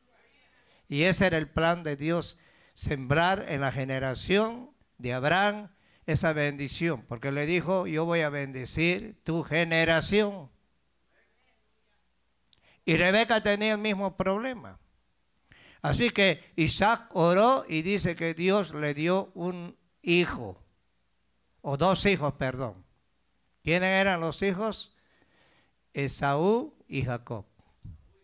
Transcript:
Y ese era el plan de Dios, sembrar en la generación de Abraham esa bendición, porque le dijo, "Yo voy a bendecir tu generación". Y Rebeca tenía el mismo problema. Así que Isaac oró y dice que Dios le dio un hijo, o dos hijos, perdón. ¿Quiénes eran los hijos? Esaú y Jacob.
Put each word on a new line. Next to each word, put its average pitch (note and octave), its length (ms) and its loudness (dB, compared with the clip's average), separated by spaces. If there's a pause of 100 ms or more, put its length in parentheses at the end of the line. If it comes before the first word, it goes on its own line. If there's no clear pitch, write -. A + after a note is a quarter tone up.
(880)
Y C#3+ 140 0
ese F#3 240 4
era E3+ 120 2
el D3+ 120 -4
plan E3+ 320 0
de D3 140 -6
Dios, D#3 440 -4 (340)
sembrar D#3 760 0
en C#3 120 -4
la C3+ 100 -2
generación C#3 1000 -2 (280)
de B2 140 -6
Abraham F#3+ 580 0 (360)
esa D#3+ 260 0
bendición, C#3+ 720 -2
porque A#2+ 240 -6
le D3 160 -2
dijo, F3+ 400 0
"Yo E3 200 -2
voy E3+ 140 0
a D3+ 100 0
bendecir C#3+ 920 -4
tu D#3+ 200 -2
generación". E3 1080 0 (2250)
Y E3 120 2
Rebeca G#3+ 460 4
tenía G#3+ 320 2
el G#3 40 -4
mismo G3+ 380 -4
problema. F#3+ 640 -4 (1000)
Así F3 280 2
que F#3+ 460 2
Isaac F#3+ 580 2
oró G3 540 6
y D#3+ 140 -2
dice F3 340 -2
que E3 180 -2
Dios F3+ 400 0
le D3+ 200 -2
dio F#3 400 0
un F3 420 -8 (240)
hijo, D#3+ 580 0 (1000)
o C#3 160 -4
dos F3 300 4
hijos, D#3+ 280 2
perdón. B2 500 -6 (800)
¿Quiénes F#3 380 2
eran F#3+ 200 2
los E3 220 -4
hijos? G3 540 -4 (960)
Esaú D#3+ 840 0 (140)
y C3+ 160 -4
Jacob. A#2+ 420 -8 (760)